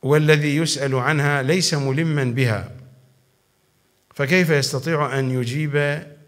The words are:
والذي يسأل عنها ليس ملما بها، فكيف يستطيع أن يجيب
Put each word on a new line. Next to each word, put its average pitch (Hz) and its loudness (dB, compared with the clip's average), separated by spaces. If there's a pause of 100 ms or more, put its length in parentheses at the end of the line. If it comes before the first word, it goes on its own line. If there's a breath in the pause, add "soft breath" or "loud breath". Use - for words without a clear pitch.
والذي 151 4
يسأل 143 -2
عنها 143 0
ليس 165 0
ملما 143 0
بها، 120 -2 (1400)
فكيف 165 2
يستطيع 139 0
أن 131 0
يجيب 143 -2 (220)